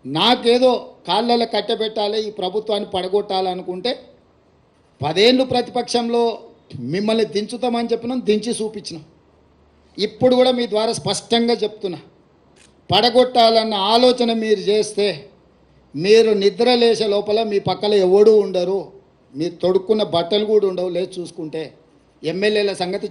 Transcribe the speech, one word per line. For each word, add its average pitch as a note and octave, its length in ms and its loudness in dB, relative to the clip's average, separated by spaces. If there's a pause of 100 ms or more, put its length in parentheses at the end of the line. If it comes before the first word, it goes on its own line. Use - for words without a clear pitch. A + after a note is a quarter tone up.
నాకేదో A#3 880 2 (140)
కాళ్ళలో A#3 380 0
కట్టబెట్టాలి, G#3+ 800 -4
ఈ - 20 -8
ప్రభుత్వాన్ని G#3 640 -6
పడగొట్టాలనుకుంటే F#3 1040 -4 (1040)
పదేళ్ళు A3 420 4
ప్రతిపక్షంలో A#3 960 -2 (400)
మిమ్మల్ని G#3 460 -2
దించుతామని A#3 680 -4
చెప్పినాం, A#3 320 -4
దించి G#3+ 280 0
చూపించినాం. G#3 520 -10 (920)
ఇప్పుడు B3+ 360 2
కూడా B3+ 160 4
మీ A#3+ 160 -2
ద్వారా G#3+ 260 -2
స్పష్టంగా A#3 640 -2
చెప్తున్నా, F#3+ 440 -6 (920)
పడగొట్టాలన్న A3+ 840 4
ఆలోచన A#3 580 2
మీరు A3 280 0
చేస్తే G3+ 640 -2 (720)
మీరు A3 340 4
నిద్ర G3+ 440 2
లేచే A3+ 340 2
లోపల G#3 340 -2
మీ G#3 160 -2
పక్కల G3 360 -2
ఎవడూ G3+ 460 6
ఉండరు, F#3 520 -4 (420)
మీరు E3+ 200 -6
తొడుక్కున్న F#3+ 480 0
బట్టలు E3+ 420 0
కూడా G#3 220 2
ఉండవు. F#3 220 -2
లేచి F3+ 320 -6
చూసుకుంటే D#3+ 540 -10 (500)
ఎమ్మెల్యేల G3+ 480 0
సంగతి F#3 380 -6